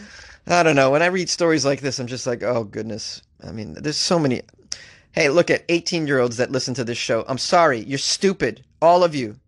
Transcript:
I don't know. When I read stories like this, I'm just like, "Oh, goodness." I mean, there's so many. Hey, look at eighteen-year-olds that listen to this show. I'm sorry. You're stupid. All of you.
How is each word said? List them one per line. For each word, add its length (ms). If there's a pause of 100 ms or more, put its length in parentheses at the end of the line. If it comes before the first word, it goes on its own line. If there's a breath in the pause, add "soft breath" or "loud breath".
(460 loud breath)
I 160
don't 140
know. 160
When 100
I 60
read 220
stories 360
like 160
this, 160
I'm 80
just 220
like, 160
"Oh, 220
goodness." 580 (180)
I 120
mean, 200
there's 240
so 220
many. 220 (720 loud breath)
Hey, 160
look 220
at 180
eighteen-year-olds 680
that 140
listen 220
to 100
this 140
show. 300
I'm 100
sorry. 420
You're 200
stupid. 680 (160)
All 220
of 100
you. 220 (120)